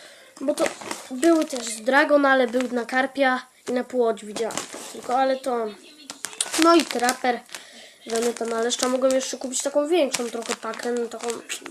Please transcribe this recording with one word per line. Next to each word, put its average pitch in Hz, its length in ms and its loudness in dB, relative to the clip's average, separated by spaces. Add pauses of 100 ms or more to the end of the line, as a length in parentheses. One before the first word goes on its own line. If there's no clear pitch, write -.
(420)
Bo 285 120 0
to 311 100 0 (480)
były 311 340 4
też 247 200 -8
z 220 160 -10
Dragon, 285 440 4
ale 262 220 4
był 247 140 0 (100)
na 240 140 -4
karpia 262 560 0 (280)
i - 20 0
na 247 120 0
półodź 233 420 0
widziałam 214 320 -4 (360)
tylko, 240 240 -2
ale 269 200 2
to... 240 300 -2 (960)
No 339 120 10
i 320 60 8
traper, 240 580 0 (680)
zanęta 226 380 -2
na 226 160 -2
leszcza. 247 280 0
Mogłem 262 220 2
jeszcze 262 260 -2
kupić 262 240 -6
taką 294 260 0
większą 277 420 0
trochę 226 260 -6
pakę, 226 360 -6
no 240 160 -2
taką 226 200 -10 (440)